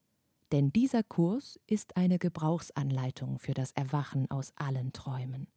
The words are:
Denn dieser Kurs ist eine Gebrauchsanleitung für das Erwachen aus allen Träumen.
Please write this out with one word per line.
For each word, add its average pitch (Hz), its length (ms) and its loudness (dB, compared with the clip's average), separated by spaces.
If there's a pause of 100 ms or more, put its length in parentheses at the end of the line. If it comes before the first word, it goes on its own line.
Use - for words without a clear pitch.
(520)
Denn 143 200 4
dieser 240 300 4
Kurs 190 640 0
ist - 320 -2
eine 180 220 4
Gebrauchsanleitung 135 1200 -2
für - 160 -4
das 131 160 -2
Erwachen 135 580 0
aus 135 280 -4
allen 131 360 -4
Träumen. 131 640 -6